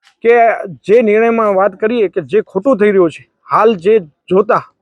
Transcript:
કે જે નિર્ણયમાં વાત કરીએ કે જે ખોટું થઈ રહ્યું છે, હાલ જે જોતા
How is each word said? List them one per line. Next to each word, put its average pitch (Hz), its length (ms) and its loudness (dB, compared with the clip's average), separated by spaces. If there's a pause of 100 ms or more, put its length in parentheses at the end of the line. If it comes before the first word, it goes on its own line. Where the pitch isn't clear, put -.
(240)
કે 233 160 4 (440)
જે 226 180 2
નિર્ણયમાં 220 540 0
વાત 190 200 0
કરીએ 214 340 -2
કે 180 120 -8
જે 156 200 -2
ખોટું 208 360 -2
થઈ 208 140 0
રહ્યું 185 180 2
છે, - 200 -20 (220)
હાલ 208 240 2
જે 202 240 0 (300)
જોતા 196 340 0 (180)